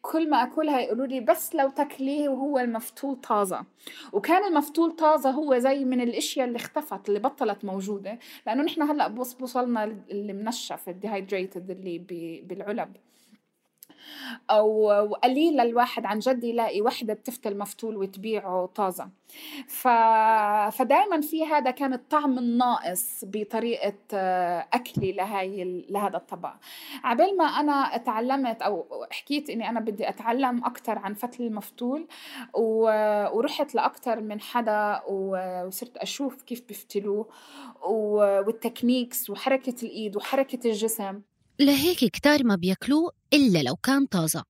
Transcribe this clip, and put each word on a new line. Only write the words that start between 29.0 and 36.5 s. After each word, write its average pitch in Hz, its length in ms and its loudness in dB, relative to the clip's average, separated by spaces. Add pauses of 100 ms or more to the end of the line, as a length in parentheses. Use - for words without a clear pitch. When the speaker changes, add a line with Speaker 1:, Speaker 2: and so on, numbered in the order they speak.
Speaker 1:
حكيت 294 380 -4
إني 214 200 -4
أنا 233 100 -2
بدي 214 300 -4
أتعلم 240 560 -2
أكتر 226 320 -4
عن 196 160 -6
فتل 240 300 -8
المفتول، 240 640 -6 (460)
و-، 214 840 2
ورحت 277 380 -2
لأكتر 226 460 -2
من 214 200 -8
حدا 208 680 0
و-، 185 600 -4
وصرت 190 300 -12
أشوف 247 440 -6
كيف 240 280 -10